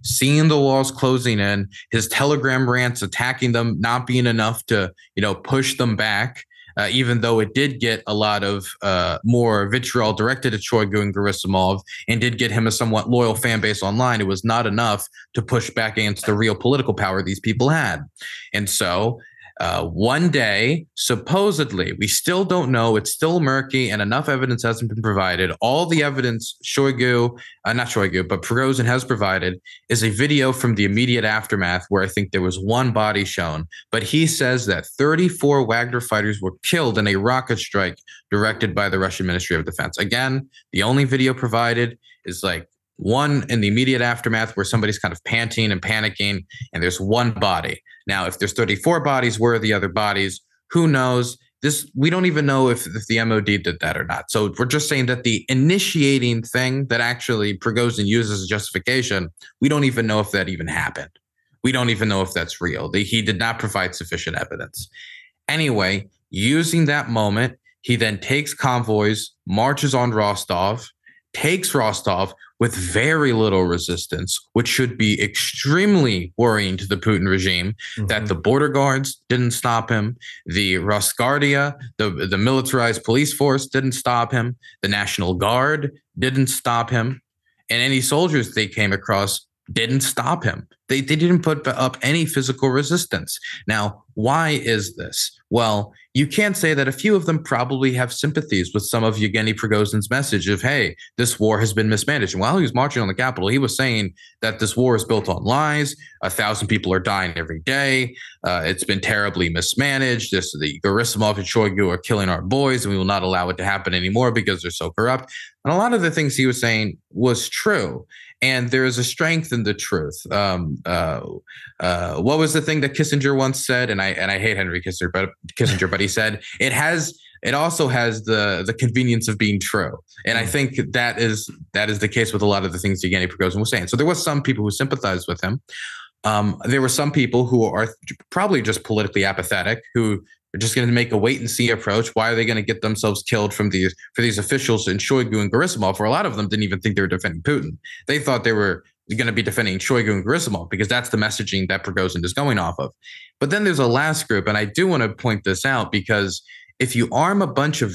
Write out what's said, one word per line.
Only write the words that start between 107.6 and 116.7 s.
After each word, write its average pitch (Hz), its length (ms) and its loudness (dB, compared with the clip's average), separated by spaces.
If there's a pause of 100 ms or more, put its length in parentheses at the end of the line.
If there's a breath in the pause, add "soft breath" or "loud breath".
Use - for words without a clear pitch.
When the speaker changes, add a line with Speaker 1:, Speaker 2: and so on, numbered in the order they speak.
Speaker 1:
day. 131 560 0 (280 loud breath)
Uh, 87 200 0
it's 90 200 -2
been 98 160 0
terribly 98 500 0
mismanaged. 127 840 0
This, 90 260 -2
the 76 220 -4
Gerasimov 104 560 2
and 98 80 -6
Shoigu 101 480 2
are 90 60 -2
killing 101 300 0
our 85 140 0
boys, 127 420 2
and 101 80 -2
we 98 60 0
will 95 60 0
not 98 200 0
allow 90 260 0
it 90 80 -6
to 92 60 -6
happen 98 280 -2
anymore 98 380 2
because 101 320 -2
they're 87 80 -6
so 80 200 -6
corrupt. 127 420 -2 (320 loud breath)
And 147 100 2
a - 20 2
lot 233 160 2
of 226 80 2
the 165 120 2
things 156 240 0
he 135 100 4
was 123 140 0
saying 110 360 0 (140)